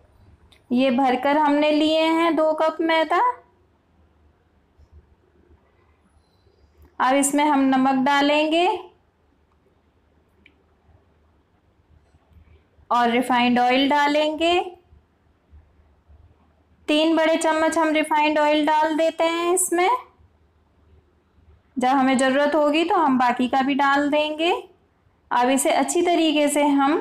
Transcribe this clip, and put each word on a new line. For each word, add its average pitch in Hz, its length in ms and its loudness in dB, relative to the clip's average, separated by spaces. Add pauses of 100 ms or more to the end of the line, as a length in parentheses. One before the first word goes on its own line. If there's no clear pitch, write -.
(720)
ये 254 200 2
भरकर 262 480 0
हमने 294 320 2
लिए 311 300 0
हैं 330 360 0
दो 311 180 0
कप 311 260 -2
मैदा। 320 400 0 (3750)
अब 254 140 2
इसमें 285 300 0
हम 294 220 2
नमक 262 380 2
डालेंगे 302 640 0 (4000)
और 240 200 2
रिफाइंड 247 480 0
ऑयल 254 320 2
डालेंगे। 302 680 0 (2250)
तीन 311 280 2
बड़े 320 200 2
चम्मच 320 420 0
हम 311 140 0
रिफाइंड 302 460 0
ऑयल 302 280 0
डाल 311 300 0
देते 320 300 -2
हैं 339 280 -2
इसमें। 359 360 0 (1900)
जब 247 120 -2
हमें 262 300 0
ज़रूरत 269 360 0
होगी 302 300 0
तो 381 120 0
हम 285 220 0
बाकी 247 300 0
का 269 140 -2
भी 277 140 -2
डाल 277 340 0
देंगे। 311 520 -2 (680)
अब 247 180 0
इसे 269 220 0
अच्छी - 320 -2
तरीके 320 460 0
से 294 160 0
हम 285 360 2